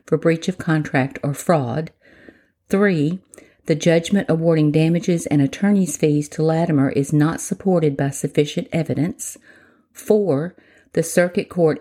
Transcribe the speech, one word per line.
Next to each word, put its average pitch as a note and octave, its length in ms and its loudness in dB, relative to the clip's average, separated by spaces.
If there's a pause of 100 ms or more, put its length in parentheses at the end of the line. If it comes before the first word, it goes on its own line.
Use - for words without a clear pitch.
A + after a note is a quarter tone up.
for D#3+ 120 0
breach E3 320 0
of F3+ 80 -4
contract D3 640 -2
or C#3+ 100 -2
fraud. D3+ 600 -2 (760)
Three, F#3 520 0 (480)
the D#3+ 80 2
judgment E3+ 540 2
awarding D#3+ 440 2
damages E3 540 2
and D3 140 2
attorney's F#3+ 540 0
fees D3 320 0
to - 160 -6
Latimer D#3+ 460 2
is C#3+ 240 -2
not D3+ 260 2
supported E3 560 -2
by C#3 140 -2
sufficient - 640 -2
evidence. - 640 -4 (560)
Four, F3+ 640 0 (360)
the E3 100 0
circuit F3+ 440 -2
court D#3+ 340 0